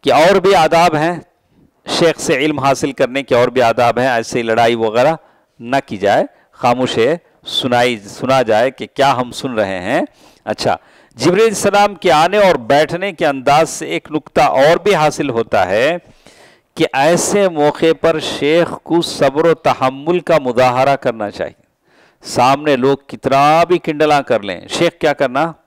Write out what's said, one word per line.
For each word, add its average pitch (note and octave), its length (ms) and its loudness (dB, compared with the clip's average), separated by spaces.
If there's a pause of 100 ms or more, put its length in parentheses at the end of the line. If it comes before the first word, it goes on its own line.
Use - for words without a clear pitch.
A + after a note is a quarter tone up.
कि C#3 60 0
और F3 300 4
भी F#3+ 140 2
आदाब E3 420 4
हैं, D#3+ 240 -2 (640)
शेख E3 320 0
से C#3 260 -2
इल्म D3+ 160 -2
हासिल C#3 340 -2
करने C3+ 280 -2
के B2+ 120 -2
और B2 160 2
भी B2+ 120 0
आदाब A#2 360 2
हैं, C3 120 0
ऐसे A#2 320 -4
लड़ाई A#2 340 2
वगैरह A#2+ 420 0 (420)
न B2+ 200 -2
की G#2+ 180 -12
जाए, A2 300 0 (260)
खामोश B2 440 -2
है, C#3 220 0 (260)
सुनाई, B2 520 -2
सुना B2+ 440 -2
जाए A2+ 280 2
कि A#2+ 160 -14
क्या C#3 240 0
हम B2 200 -2
सुन B2+ 260 -10
रहे G2 240 -2
हैं। C3 260 -4 (400)
अच्छा, G#2+ 300 -4 (400)
जिब्रील F#3+ 380 2
सलाम G3+ 400 0
के F3 160 -2
आने E3+ 280 2
और F#3 240 4
बैठने D#3 500 0
के E3+ 120 -6
अंदाज C#3 440 2
से - 200 -12
एक D#3+ 240 -8
नुक्ता D3+ 360 0
और D#3 300 4
भी G3+ 160 0
हासिल D3+ 360 -2
होता A2+ 340 -2
है A#2+ 340 0 (800)
कि D#3+ 100 0
ऐसे F3 640 0
मौके D3+ 440 0
पर D#3+ 260 0
शेख D#3 480 0 (160)
को E3+ 180 0
सब्र D3+ 460 0
व D#3+ 60 4 (100)
तहम्मुल C#3 560 -2
का D#3+ 180 0
मुजाहरा B2+ 580 2
करना A2+ 340 -4
चाहिए। - 240 -10 (680)
सामने C#3 540 0
लोग C3+ 340 -2
कितना C#3+ 540 2
भी E3+ 140 0
किंडला D3+ 440 0
कर A2+ 200 -2
लें, F#2 260 -10
शेख - 320 -2
क्या D3+ 120 0
करना? C#3+ 420 -2 (120)